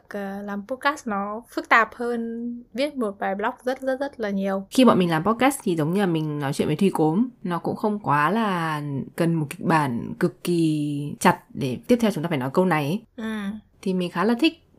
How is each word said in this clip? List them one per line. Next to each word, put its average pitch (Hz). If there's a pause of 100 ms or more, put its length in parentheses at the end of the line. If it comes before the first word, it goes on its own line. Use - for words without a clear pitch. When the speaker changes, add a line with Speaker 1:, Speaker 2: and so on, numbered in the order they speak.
Speaker 1:
ờ, 196
làm 202
podcast 285
nó 208 (140)
phức 320
tạp 226
hơn 240 (100)
viết 285
một 214
bài 196
blog 208 (100)
rất, 254
rất, 262
rất 277
là 214
nhiều. 196
Speaker 2:
Khi 254
bọn 208
mình 175
làm 160
podcast 233
thì 180
giống 160
như 196
là 208
mình 156
nói 143
chuyện -
với 151
Thùy 196
Cốm, 170 (140)
nó 175
cũng -
không 208
quá 147
là 175 (340)
cần 170
một 156
kịch -
bản 131
cực 175
kỳ 151
chặt 180 (140)
để 131 (100)
tiếp 247
theo 220
chúng 151
ta 170
phải 160
nói 127
câu 185
này 156
ấy. 185 (140)
Speaker 1:
Ừ. 220 (240)
Speaker 2:
Thì 190
mình 180
khá 175
là 233
thích 320 (240)